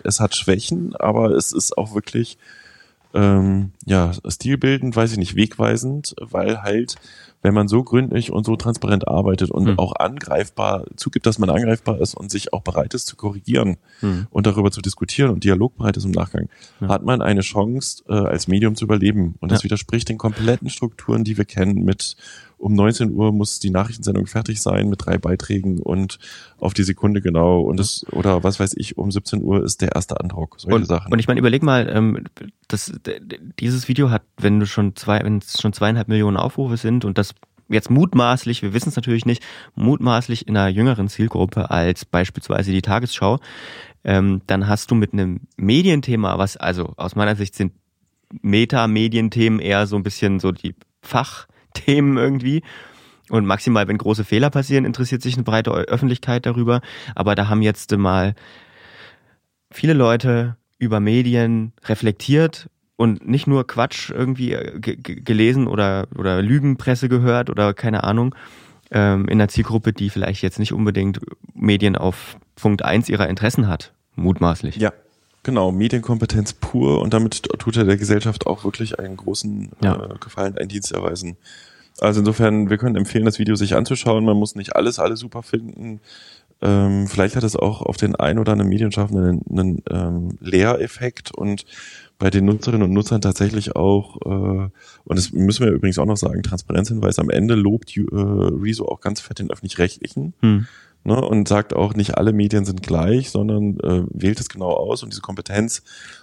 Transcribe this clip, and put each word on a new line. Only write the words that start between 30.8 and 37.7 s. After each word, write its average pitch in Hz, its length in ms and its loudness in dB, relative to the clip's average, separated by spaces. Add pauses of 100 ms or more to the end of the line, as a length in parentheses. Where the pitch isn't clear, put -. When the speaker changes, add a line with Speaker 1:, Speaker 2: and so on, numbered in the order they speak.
Speaker 1:
Sachen. 87 260 -2
Speaker 2:
und 113 60 4
ich 110 100 0
meine, 123 120 2
überleg 123 240 4
mal, 127 280 2
ähm, 110 320 2 (440)
das, - 260 -6 (100)
d-, - 160 -8
d-, - 200 -16 (200)
dieses 123 280 -2
Video 131 240 2
hat, 110 100 2 (180)
wenn 101 200 4
du 104 80 0
schon 101 280 0
zwei, 104 280 0
wenn 104 160 0
es - 200 -6
schon 104 140 0
zweieinhalb 110 340 0
Millionen 107 300 2
Aufrufe 120 400 -2
sind 120 260 0
und 98 140 -2
das - 160 0 (340)
jetzt 107 220 0